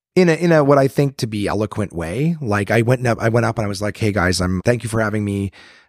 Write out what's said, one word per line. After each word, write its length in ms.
in 140
a, 60
in 180
a, 100
what 140
I 120
think 300
to 80
be 200
eloquent 460
way. 480
Like, 300
I 120
went 240
up, 120
I 120
went 160
up 100
and 80
I 40
was 120
like, 160
"Hey 160
guys, 280
I'm, 240
thank 180
you 80
for 100
having 240
me 280